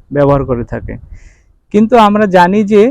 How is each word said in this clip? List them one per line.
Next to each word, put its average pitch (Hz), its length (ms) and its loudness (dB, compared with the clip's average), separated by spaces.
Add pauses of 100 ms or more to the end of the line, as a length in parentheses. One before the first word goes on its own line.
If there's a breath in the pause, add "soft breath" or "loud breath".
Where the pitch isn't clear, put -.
(120)
ব্যবহার 139 340 0
করে 120 180 -6
থাকে। 113 300 -12 (800 soft breath)
কিন্তু 214 260 0
আমরা 214 280 2
জানি 185 380 2
যে 202 280 2